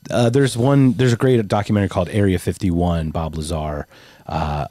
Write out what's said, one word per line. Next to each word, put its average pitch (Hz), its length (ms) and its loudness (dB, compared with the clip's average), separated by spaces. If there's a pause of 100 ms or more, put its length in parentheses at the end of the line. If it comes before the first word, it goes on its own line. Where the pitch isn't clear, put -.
uh, 117 200 2
there's 127 260 2
one, 131 380 4
there's 123 200 2
a 107 40 0
great 123 300 2
documentary 104 420 0
called 90 200 -2
Area 98 300 2
fifty-one, 85 720 -2
Bob 80 240 -6
Lazar, 76 520 -6 (400)
uh, 76 440 -4